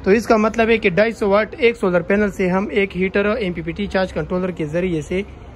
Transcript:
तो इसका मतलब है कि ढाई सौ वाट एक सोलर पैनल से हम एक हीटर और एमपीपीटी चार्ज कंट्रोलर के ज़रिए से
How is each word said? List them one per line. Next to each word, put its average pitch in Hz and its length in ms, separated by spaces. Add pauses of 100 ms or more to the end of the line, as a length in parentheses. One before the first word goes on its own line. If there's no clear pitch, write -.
तो 190 80
इसका 226 240
मतलब 220 340
है 226 80
कि 214 120
ढाई 214 220
सौ 214 160
वाट 208 260
एक 233 220
सोलर 180 260
पैनल 202 280
से 185 180
हम 190 240
एक 196 220
हीटर 190 320
और 214 120
एमपीपीटी 170 480
चार्ज 185 260
कंट्रोलर 180 400
के 170 120
ज़रिए 165 380
से 185 220 (320)